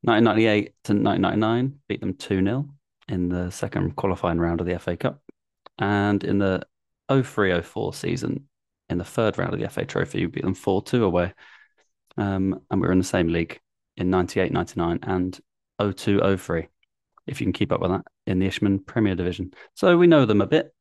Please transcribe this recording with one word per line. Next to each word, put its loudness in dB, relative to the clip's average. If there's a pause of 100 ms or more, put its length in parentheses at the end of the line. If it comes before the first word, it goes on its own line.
Nineteen 4
ninety-eight 4 (120)
to 2
nineteen 2
ninety-nine, 0
beat -6
them -4
two -2
nil 0 (400)
in -2
the -4
second -4
qualifying 0
round 0
of -4
the -2
F -6
A -4
Cup. -6 (560)
And 0
in 0
the 0 (420)
oh 4
three 0
oh 2
four -8
season, -6 (420)
in -2
the -4
third -2
round -2
of -6
the -4
F -8
A -2
Trophy, -4
we -4
beat -8
them -2
four 0
two 0
away. 0 (840)
Um, -2 (100)
and 0
we 0
were 0
in 4
the 2
same 0
league -4 (360)
in -2
ninety-eight 0
ninety-nine -4
and -4 (380)
oh 0
two 0
oh 2
three, -6 (600)
if -8
you -4
can -2
keep -2
up 0
with 0
that, -2 (200)
in 0
the 2
Ishman 0
Premier 0
Division. -4 (220)
So 4
we 6
know 8
them 2
a 0
bit. 0